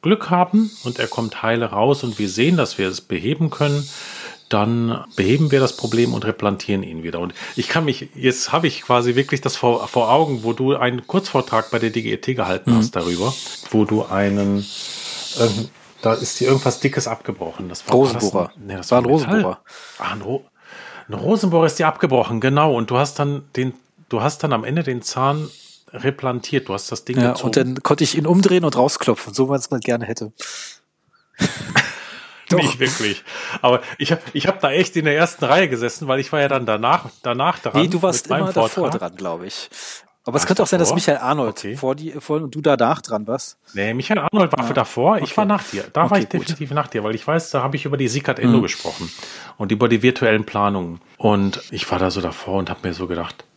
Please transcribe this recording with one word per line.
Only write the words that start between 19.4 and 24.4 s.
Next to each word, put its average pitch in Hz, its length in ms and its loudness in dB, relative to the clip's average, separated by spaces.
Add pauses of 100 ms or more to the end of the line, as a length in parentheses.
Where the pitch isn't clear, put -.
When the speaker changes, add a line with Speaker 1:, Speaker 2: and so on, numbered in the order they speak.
Speaker 1:
Ah, - 140 -6
ein 104 100 -8
Ro-, 123 240 -6 (640)
ein - 80 -8
Rosenbohrer 175 500 4
ist 160 140 0
dir 160 80 4
abgebrochen, 123 520 2
genau. 139 360 4
Und 117 160 -2
du 123 80 2
hast 143 180 0
dann 143 280 -2 (100)
den, 127 180 -2 (360)
du 113 120 0
hast 147 220 -2